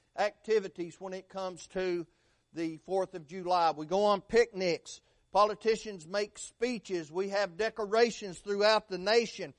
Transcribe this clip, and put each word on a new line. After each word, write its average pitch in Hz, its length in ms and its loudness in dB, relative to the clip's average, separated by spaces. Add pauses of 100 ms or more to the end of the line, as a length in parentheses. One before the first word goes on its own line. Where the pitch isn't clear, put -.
(180)
activities 196 840 0
when 190 140 -10
it 185 160 -12
comes 185 380 -8
to 180 380 -2 (480)
the 165 320 -4
Fourth 185 280 -2
of 165 140 -12
July. 175 440 2
We 151 140 -6
go 185 200 2
on 202 160 4
picnics. 185 800 0 (300)
Politicians 208 760 0
make 208 300 -4
speeches. 185 720 -6
We 190 180 -4
have 196 260 -2
decorations 214 840 0
throughout 208 500 2
the 190 80 -6
nation. 190 600 0